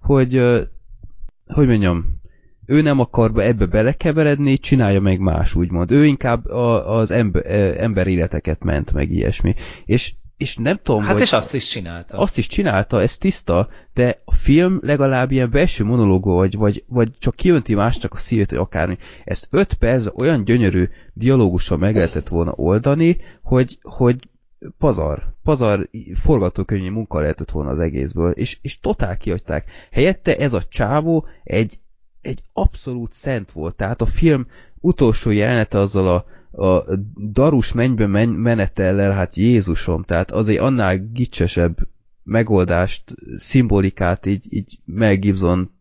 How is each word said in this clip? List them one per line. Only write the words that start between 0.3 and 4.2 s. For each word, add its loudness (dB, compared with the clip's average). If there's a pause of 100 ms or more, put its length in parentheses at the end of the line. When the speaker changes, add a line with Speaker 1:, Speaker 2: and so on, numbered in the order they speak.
Speaker 1:
ö, 4 (840)
hogy 2
mondjam, 0 (440)
ő 2
nem 2
akar 2
be, 2
ebbe 2
belekeveredni, 2